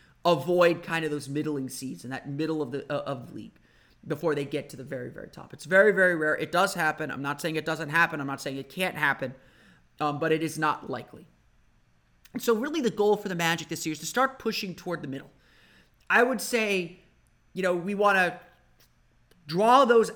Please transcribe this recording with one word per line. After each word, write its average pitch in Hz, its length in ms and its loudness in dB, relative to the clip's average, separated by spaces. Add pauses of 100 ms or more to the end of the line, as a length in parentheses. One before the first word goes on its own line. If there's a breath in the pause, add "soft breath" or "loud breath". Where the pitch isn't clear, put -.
(260 soft breath)
avoid 170 560 4
kind 165 240 -4
of 147 60 -2
those 143 180 -6
middling 143 400 -4
seeds - 340 -12
in 123 80 -12
that 131 180 -10
middle 156 320 -2
of 123 100 -6
the, 139 200 -6
uh, 147 140 -4
of 127 220 -8
the - 60 -16
league - 260 -16 (480 soft breath)
before 156 260 -2
they 143 120 -2
get - 240 -6
to 123 80 -18
the 131 60 -14
very, 127 260 -10
very - 200 -16
top. - 240 -20
It's 135 120 -18
very, 196 260 8
very 185 240 4
rare. 156 200 0
It 156 160 -4
does 185 220 2
happen. 156 380 -2
I'm 135 100 -8
not 143 200 -6
saying 160 140 -4
it 151 100 -4
doesn't 156 240 -6
happen. 160 320 2
I'm 139 60 -6
not 139 140 -8
saying 135 160 -8
it 135 120 -12
can't 185 260 -4
happen, 139 400 -2 (640 soft breath)
um, 147 180 -2
but 160 140 0
it 160 100 0
is 156 160 -6
not 151 320 -2
likely. - 380 -12 (1040)
And 240 80 -8
so 233 140 2
really 285 260 -4
the 233 100 0
goal 208 260 2
for 208 120 -8
the 185 60 -6
Magic 165 320 0
this - 180 -8
year 156 80 -4
is 151 60 -12
to 165 60 -12
start 262 340 -2
pushing 214 360 -6
toward 170 260 -8
the 143 60 -12
middle. 135 240 -12 (800 soft breath)
I 214 140 6
would 247 160 0
say, 202 600 -2 (540)
you 185 100 -4
know, 180 120 2
we 185 200 -4
wanna 190 440 4 (1080)
draw 226 380 6
those 226 300 6